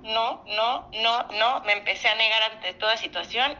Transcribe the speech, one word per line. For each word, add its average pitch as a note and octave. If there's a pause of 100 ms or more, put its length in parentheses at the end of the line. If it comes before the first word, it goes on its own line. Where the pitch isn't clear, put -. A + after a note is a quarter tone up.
no, A3+
no, A3
no, A3+ (160)
no". A#3+
Me G#3
empecé G3+
a G#3+
negar A3 (120)
ante F#3
toda A3
situación A3+